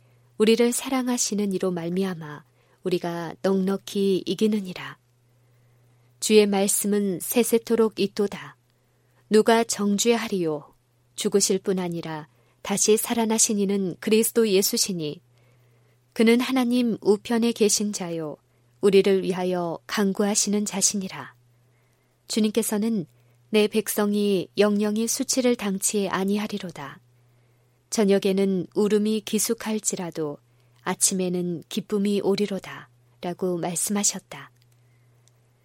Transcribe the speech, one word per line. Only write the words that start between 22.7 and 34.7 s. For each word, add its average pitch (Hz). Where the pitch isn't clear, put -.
"내 214
백성이 208
영영이 208
수치를 247
당치 196
아니하리로다. 190
저녁에는 196
울음이 208
기숙할지라도 190
아침에는 180
기쁨이 202
오리로다." 196
라고 180
말씀하셨다. 175